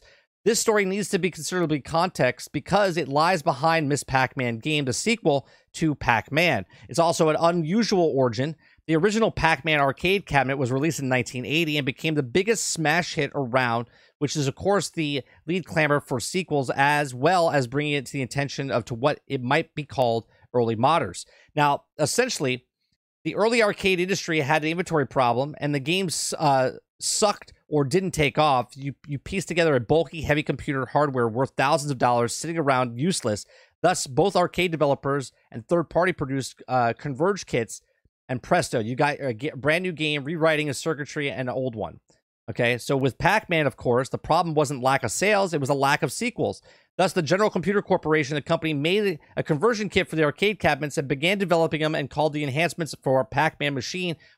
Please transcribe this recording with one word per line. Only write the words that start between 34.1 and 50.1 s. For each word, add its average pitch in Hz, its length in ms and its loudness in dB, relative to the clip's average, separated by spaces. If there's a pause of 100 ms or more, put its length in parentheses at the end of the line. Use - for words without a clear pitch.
arcade 180 340 0
developers 143 640 0 (180)
and 120 160 -14
third-party 175 460 2
produced, 135 560 -6
uh, 120 300 2
converged 156 480 -2
kits, 117 340 -4 (480)
and 131 140 -6
presto, 160 360 0
you 113 160 -4
got 143 260 0
a 135 120 -2
ga-, 123 240 -8
brand 151 280 0
new 185 80 -4
game, 151 320 -4
rewriting 151 440 0
a 135 60 -4
circuitry 147 560 -4
and 123 180 -4
an 123 60 -4
old 127 200 -4
one. 87 260 -8 (500)
Okay, 120 260 2
so 131 180 -2
with 131 220 0
Pac-Man, 170 500 2
of 127 120 -4
course, 127 320 0
the 117 80 -6
problem 165 360 0
wasn't 143 280 0
lack 131 200 2
of 113 80 -4
sales, 196 440 2
it 151 60 -2
was 131 100 0
a 143 40 0
lack 139 280 2
of 139 100 -2
sequels. 147 480 -4 (360)
Thus, 185 160 2
the 185 100 0
General 185 280 2
Computer 196 320 0
Corporation, 156 540 0
the 143 60 -2
company, 160 300 -2
made 170 460 0 (180)
a 143 60 0
conversion 202 460 0
kit 175 200 0
for - 60 -8